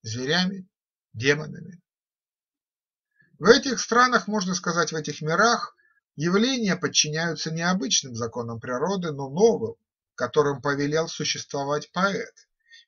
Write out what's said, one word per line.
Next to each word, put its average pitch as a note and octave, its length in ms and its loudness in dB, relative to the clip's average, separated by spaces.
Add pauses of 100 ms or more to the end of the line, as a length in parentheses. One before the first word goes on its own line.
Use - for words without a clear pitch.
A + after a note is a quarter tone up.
зверями, E3 680 -4 (460)
демонами. C#3+ 680 -2 (1600)
В D3+ 80 -8
этих C4 340 6
странах, A#3+ 480 2
можно F#3+ 280 -2
сказать, E3+ 360 -2
в D#3+ 40 -6
этих D3+ 260 -6
мирах F#3+ 540 2 (400)
явления G3+ 600 2
подчиняются D#3 760 -2
не E3 100 -4
обычным F3+ 540 0
законам A#2 440 -6
природы, D#3 520 -2
но C#3 180 -8
новым, E3 460 4 (400)
которым C#3 440 2
повелел C#3+ 480 0
существовать C#3+ 840 -4
поэт. F#3 420 -2 (540)